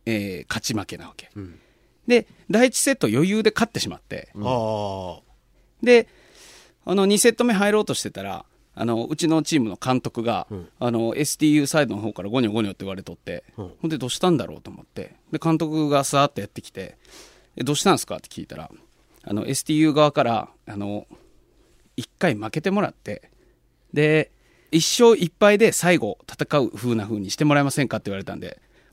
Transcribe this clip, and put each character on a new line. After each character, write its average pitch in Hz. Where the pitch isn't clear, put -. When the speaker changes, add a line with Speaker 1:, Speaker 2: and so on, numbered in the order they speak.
Speaker 1:
え 101
ー、 -
勝 -
ち 127
負 101
け 87
な 80
わ -
け。 -
Speaker 2:
う 104
ん。 85
Speaker 1:
で、 240
第 247
一 240
セ 269
ッ -
ト -
余 131
裕 214
で 214
勝 -
っ -
て -
し -
ま 80
っ -
て。 -
Speaker 3:
う 98
ん。 -
Speaker 2:
あ 113
ー。 104
Speaker 1:
で、 240
あ -
の、 196
二 202
セ 240
ッ 226
ト 240
目 240
入 202
ろ 214
う -
と -
し -
て 104
た -
ら、 95
あ 113
の、 117
う 156
ち 165
の 156
チ 156
ー -
ム 110
の 95
監 127
督 117
が、 110
Speaker 2:
う 107
ん。 90
Speaker 1:
あ 123
の、 113
エ 147
ス -
テ 156
ィ 151
ー -
ユ 151
ー -
サ 151
イ 123
ド 101
の 98
方 107
か 90
ら 101
ゴ 127
ニ 110
ョ -
ゴ 110
ニ 101
ョ 98
っ -
て -
言 98
わ 95
れ 95
と 87
っ -
て、 -
Speaker 2:
う 110
ん。 90
Speaker 1:
ほ 165
ん -
で、 156
ど 123
う -
し -
た 180
ん 156
だ 104
ろ -
う -
と -
思 -
っ -
て。 -
で、 156
監 160
督 156
が 143
さ 139
ー 143
っ -
て 101
や 101
っ -
て -
き -
て、 -
「え、 127
ど 135
う -
し -
た 190
ん 135
す -
か？」 92
っ -
て -
聞 -
い -
た -
ら、 78
あ 104
の、 107
エ -
ス -
テ 160
ィ -
ー -
ユ 156
ー -
側 147
か 143
ら、 117
あ 107
の、 101
一 -
回 170
負 107
け 156
て 190
も 202
ら 165
っ -
て、 -
で、 151
一 156
勝 233
一 160
敗 208
で 208
最 175
後 107
戦 -
う 120
風 117
な 107
風 107
に 95
し -
て -
も 147
ら 143
え -
ま 139
せ 147
ん 117
か -
っ -
て -
言 98
わ 98
れ 95
た 98
ん -
で、 -